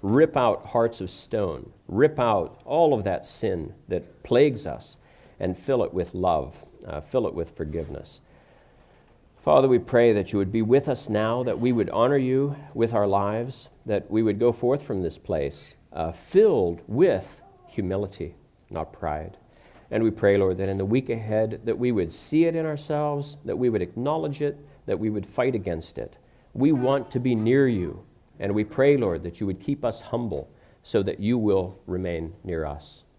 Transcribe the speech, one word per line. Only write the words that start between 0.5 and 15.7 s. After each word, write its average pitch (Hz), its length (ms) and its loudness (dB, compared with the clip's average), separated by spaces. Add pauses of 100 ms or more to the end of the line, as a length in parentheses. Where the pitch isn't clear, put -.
hearts 117 360 0
of 92 100 -8
stone, 90 600 -6 (180)
rip 143 300 2
out 107 460 0
all 151 300 2
of 104 100 -4
that 95 220 -4
sin 90 460 -6 (160)
that - 340 -8
plagues 123 440 2
us, - 300 -12 (420)
and 92 180 -2
fill 123 280 0
it - 80 -6
with 87 220 -4
love, 80 420 0 (300)
uh, 76 140 -10
fill 117 280 -2
it - 60 -6
with 82 160 -6
forgiveness. 76 720 -8 (1160)
Father, 143 300 6
we 123 100 6
pray 120 340 6
that 101 200 0
you 104 60 2
would 98 140 0
be 113 100 2
with 120 260 4
us 127 200 -4
now, 113 340 0
that 120 180 -2
we 123 100 2
would 113 200 0
honor 123 260 2
you 135 400 0 (180)
with 113 200 0
our 104 120 2
lives, 104 600 -2 (160)
that 101 260 -2
we 107 120 2
would 107 180 0
go 120 120 4
forth 131 300 0
from 98 200 -4
this 80 160 -6
place, - 580 -6 (160)